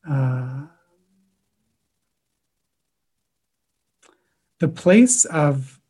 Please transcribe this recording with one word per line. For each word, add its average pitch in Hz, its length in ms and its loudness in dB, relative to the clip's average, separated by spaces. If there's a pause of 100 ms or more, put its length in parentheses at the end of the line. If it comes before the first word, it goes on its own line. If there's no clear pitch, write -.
uh, 131 580 -6 (4000)
the 160 80 0
place 214 560 4
of 143 640 -4